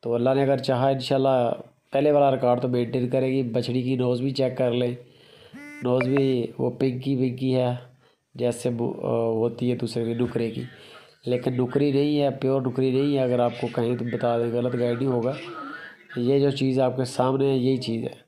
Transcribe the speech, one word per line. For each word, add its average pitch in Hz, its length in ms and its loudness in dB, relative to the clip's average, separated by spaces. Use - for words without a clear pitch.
तो 117 100 -2
अल्लाह 120 220 2
ने 139 80 2
अगर 135 160 2
चाहा, 127 300 2
इंशाल्लाह 131 600 2
पहले 143 180 4
वाला 143 180 6
record 123 320 2
तो 127 60 -2
maintain 123 420 0
करेगी। 131 400 0
बछड़ी 123 340 -2
की 131 140 0
nose 123 240 0
भी 135 120 -2
check 127 240 0
कर 127 160 2
लें, 123 220 0
Nose 127 240 2
भी 135 520 0
वो 127 120 0
pinky 131 440 -2
pinky 127 360 -2
है, 123 280 0
जैसे 123 360 -2
बु-, 117 220 -2
अ, - 160 -6
होती 117 340 0
है 123 80 0
दूसरे 117 280 -4
की 117 100 -2
नुकरे 117 340 -2
की, 123 160 -8
लेकिन 123 280 0
नुकरी 127 380 2
नहीं 147 240 2
है, 143 140 4
pure 135 320 0
नुकरी 131 280 0
नहीं 143 240 2
है। 135 80 2
अगर 123 180 2
आपको 120 320 0
कहीं 120 240 0
तो 120 100 -4
बता 120 320 0
दें, 117 140 0
गलत 123 220 -2
गाइड 120 220 0
नहीं 131 120 -2
होगा। 123 260 0
ये 131 200 2
जो 139 140 4
चीज़ 135 280 0
आपके 127 300 0
सामने 135 340 2
है, 135 140 2
यही 131 200 2
चीज़ 113 260 -4
है। - 120 -10